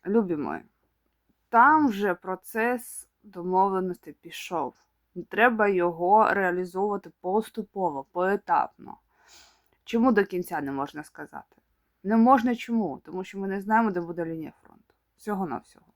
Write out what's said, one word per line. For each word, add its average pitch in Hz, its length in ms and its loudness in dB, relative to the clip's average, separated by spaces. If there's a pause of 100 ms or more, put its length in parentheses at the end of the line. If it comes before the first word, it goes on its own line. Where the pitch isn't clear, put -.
Любі 190 300 0
мої, 82 260 -8 (840)
там 285 400 6
вже 196 260 0
процес 226 920 -6 (140)
домовленості 185 880 -2
пішов. 160 640 -8 (540)
Треба 220 400 2
його 175 680 2
реалізовувати 185 760 -4 (100)
поступово, 185 840 -4
поетапно. - 920 -2 (880)
Чому 233 280 2
до 202 120 4
кінця 180 360 -6
не 139 120 -6
можна 143 320 -6
сказати? - 520 -18 (460)
Не 202 140 0
можна 240 400 4
чому? 220 480 -4
Тому 180 200 -10
що 196 140 -14
ми 196 100 -6
не 196 140 -6
знаємо, 220 280 2
де 175 100 -2
буде 170 240 -6
лінія 160 280 -10 (100)
фронту. - 320 -20 (220)
Всього-навсього. 190 800 -8